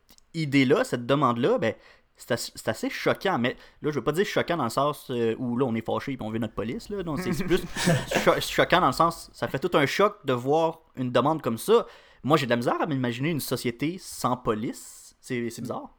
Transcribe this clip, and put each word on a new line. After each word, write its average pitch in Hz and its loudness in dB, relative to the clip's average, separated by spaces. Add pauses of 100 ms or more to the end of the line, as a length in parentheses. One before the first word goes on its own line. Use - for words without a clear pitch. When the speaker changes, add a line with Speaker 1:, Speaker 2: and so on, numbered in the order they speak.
(340)
Speaker 1:
idée-là, 143 4
cette 120 -4
demande-là, 135 2
ben, 113 0 (420)
c'est - -6
as-, - -2
c'est - -8
assez 117 -2
choquant. - 0
Mais 120 0 (280)
là, 151 0
je 147 -2
veux 113 -8
pas 151 0
dire 185 2
choquant 170 0
dans 151 0
le 113 -2
sens, 143 0
euh, 117 0
où 120 -2
là, 135 2
on 117 -2
est 113 -4
fâché 107 -4
et 131 -8
on 107 -6
veut 113 -4
notre 113 -6
police, 113 -6
là. 202 -6
Non, 160 -4
c'est, 180 -2
c'est 175 -4
plus 170 2 (300)
Speaker 2:
<laughs> - 0
Speaker 1:
cho-, 147 4
choquant - 2
dans 165 4
le 135 4
sens, - 0
ça - -6
fait - -4
tout 180 0
un 147 4
choc 202 2 (100)
de 135 0
voir 151 0 (160)
une 127 -4
demande 135 2
comme 113 -2
ça. 214 4 (380)
Moi, 143 4
j'ai 135 2
de 113 2
la 120 4
misère 143 0
à 240 0
m'imaginer 131 -2
une 160 -2
société 135 -4
sans - -2
police. - -6
C'est, 120 -4
c'est - -12
bizarre. - -8